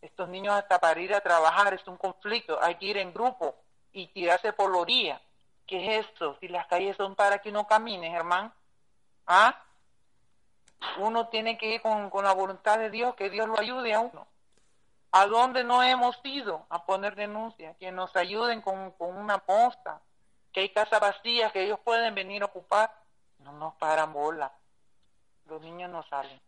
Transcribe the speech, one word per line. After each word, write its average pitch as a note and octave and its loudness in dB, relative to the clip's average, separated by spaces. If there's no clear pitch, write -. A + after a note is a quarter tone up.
Estos - -10
niños G3 -4
hasta G3 2
para E3 4
ir F#3+ -2
a G3+ 4
trabajar F3 4
es F#3 -10
un F3+ -16
conflicto. F#3+ -4
Hay E3+ 2
que F#3+ -12
ir G3+ -4
en F#3 -6
grupo G3+ -2
y F#3 -14
tirarse F#3 0
por G3 2
la F#3 2
orilla. F3 0
¿Qué F#3+ -4
es G#3+ -4
eso? D3 -8
Si F3+ -16
las F3 -6
calles F#3+ -2
son G3 -4
para G3+ 2
que G#3 -12
uno G#3 -4
camine, G#3 0
hermano. F3 -2
¿Ah? G#3 8
Uno A3+ 0
tiene A3+ -4
que A3 -4
ir A3+ -6
con, G#3 -2
con G3 -2
la G3 4
voluntad F#3+ 0
de A3 -4
Dios, A#3+ -4
que G3 -4
Dios A3 -2
lo A3 0
ayude A#3 -2
a G#3+ 2
uno. - -6
¿A G3 8
dónde B3 2
no B3 4
hemos B3 2
ido A#3+ -8
a E3+ -8
poner G3 -2
denuncia? G#3 -10
Que F#3 -14
nos F#3 -6
ayuden A3 -2
con, F#3+ -6
con F3+ -10
una G3+ -2
posta, A3 0
que F#3 -4
hay G3 -2
casas G#3+ 2
vacías A3 0
que F#3+ -2
ellos G3+ -4
pueden A#3 0
venir G3 -6
a G3+ -4
ocupar. G#3 0
No C#3+ -20
nos D#3 -10
paran D#3 0
bola. D3+ -4
Los D#3 -16
niños E3+ -14
no E3 -12
salen. C3+ -8